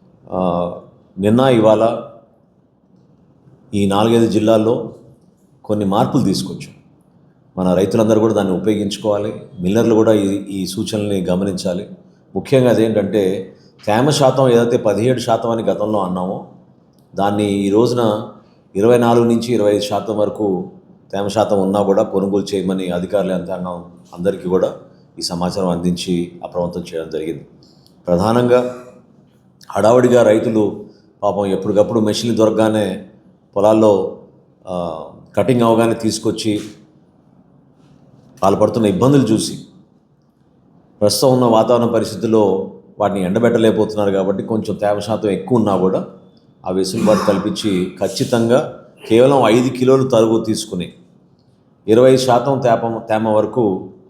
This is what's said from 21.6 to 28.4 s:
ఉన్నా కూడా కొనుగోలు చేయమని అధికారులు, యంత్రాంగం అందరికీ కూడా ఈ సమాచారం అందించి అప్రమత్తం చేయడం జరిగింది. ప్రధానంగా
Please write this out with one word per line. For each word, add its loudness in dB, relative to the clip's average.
ఉన్నా 0
కూడా 2
కొనుగోలు -2
చేయమని -4
అధికారులు, -4
యంత్రాంగం -8
అందరికీ -4
కూడా 0
ఈ -14
సమాచారం -4
అందించి -4
అప్రమత్తం -6
చేయడం -10
జరిగింది. -8
ప్రధానంగా 2